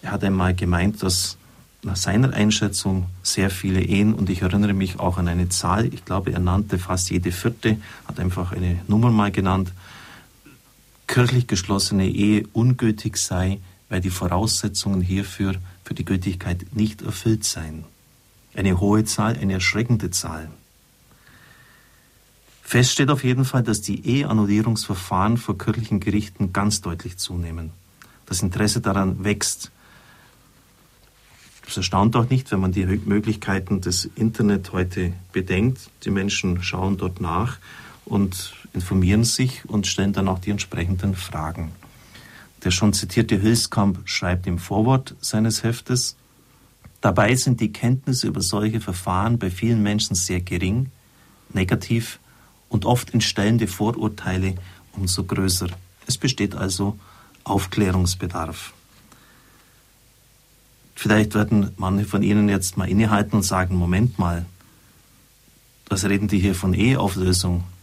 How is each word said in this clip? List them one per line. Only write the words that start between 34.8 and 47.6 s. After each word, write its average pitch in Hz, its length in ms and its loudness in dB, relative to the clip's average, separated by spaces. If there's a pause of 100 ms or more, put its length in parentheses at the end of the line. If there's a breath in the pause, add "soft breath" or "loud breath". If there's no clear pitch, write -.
bedenkt. 95 600 0 (140)
Die - 40 -4
Menschen 98 540 0
schauen 92 340 -2
dort 92 240 -4
nach 87 360 -2 (460 loud breath)
und 98 500 -2 (200)
informieren 92 520 4
sich 127 400 0
und 104 200 -2
stellen 98 280 0
dann 95 140 0
auch 92 120 0
die 90 100 -6
entsprechenden 92 680 -2
Fragen. 80 560 -6 (920 loud breath)
Der 90 80 0
schon 101 220 4
zitierte 101 500 0
Hülskamp 107 600 2
schreibt 90 420 -2
im 87 100 -2
Vorwort 110 640 0
seines 110 400 0
Heftes: 123 540 -2 (840 soft breath)
"Dabei 107 360 4
sind 127 260 2